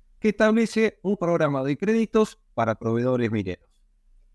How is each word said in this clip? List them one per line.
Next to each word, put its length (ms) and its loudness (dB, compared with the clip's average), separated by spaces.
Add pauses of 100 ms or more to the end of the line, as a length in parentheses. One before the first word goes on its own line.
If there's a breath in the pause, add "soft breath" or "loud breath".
(200)
que 100 0
establece 720 0
un 140 -2
programa 460 0
de 140 -2
créditos 640 0 (160)
para 200 0
proveedores 560 0
mineros. 360 -6 (680)